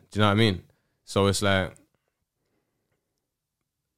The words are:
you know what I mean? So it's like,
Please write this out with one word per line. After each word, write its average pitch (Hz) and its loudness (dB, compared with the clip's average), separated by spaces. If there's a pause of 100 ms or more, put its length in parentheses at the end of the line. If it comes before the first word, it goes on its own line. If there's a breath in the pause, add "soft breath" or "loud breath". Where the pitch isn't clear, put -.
(180)
you - -4
know 107 4
what 101 2
I - 0
mean? 101 0 (420)
So 98 0
it's 98 -2
like, 95 -2 (2250)